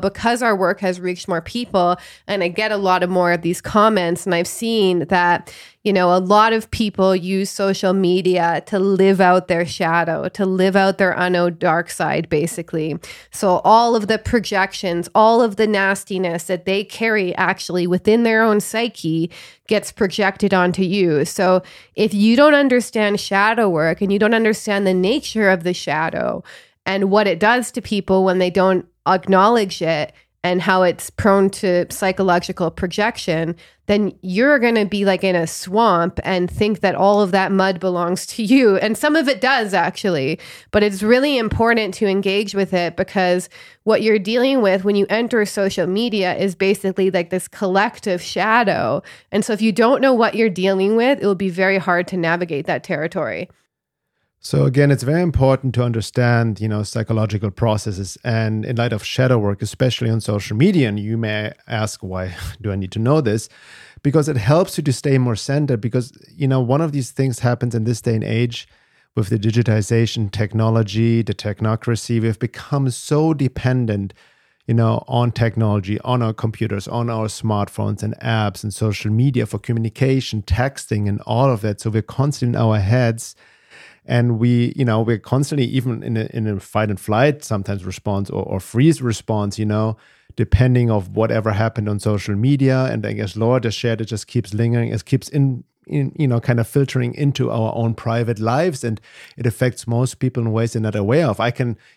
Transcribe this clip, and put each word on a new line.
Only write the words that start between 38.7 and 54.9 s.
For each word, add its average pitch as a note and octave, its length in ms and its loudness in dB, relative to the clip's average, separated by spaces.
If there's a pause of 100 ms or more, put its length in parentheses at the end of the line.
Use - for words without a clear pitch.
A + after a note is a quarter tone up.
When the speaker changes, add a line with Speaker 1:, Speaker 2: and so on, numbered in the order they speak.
Speaker 1:
And G#3+ 200 0
some D4+ 180 0
of D4+ 120 2
it B3+ 140 -2
does, B3+ 320 0
actually, E3 640 -2 (320)
but G#3 120 4
it's G3+ 180 0
really B3+ 360 4
important A3+ 580 0
to G#3+ 120 0
engage G3 460 0
with G3 200 -2
it, F3 220 -2
because F3+ 540 0 (340)
what G#3 200 2
you're G#3+ 160 2
dealing B3 420 0
with F#3+ 220 2
when G3+ 120 2
you G3+ 140 2
enter A3 360 0
social G3 420 -2
media G3 480 -2
is F#3 180 -2
basically, F#3+ 560 0
like, F3 200 -2
this F#3 180 -6
collective F#3+ 720 -2
shadow. F#3+ 800 0 (300)
And G#3 120 0
so A#3 100 -4
if G#3 80 -4
you A3 100 2
don't A#3 300 2
know C4+ 120 4
what A3 220 2
you're A3+ 140 2
dealing F#3+ 460 0
with, B3 260 2
it G3+ 40 -2
will G3+ 100 0
be F#3+ 140 -2
very F#3+ 300 0
hard F3+ 300 0
to F#3 80 -6
navigate E3 500 -2
that D3+ 160 -4
territory. D3+ 640 -6 (920)
Speaker 2:
So C#3+ 240 0
again, C#3+ 260 4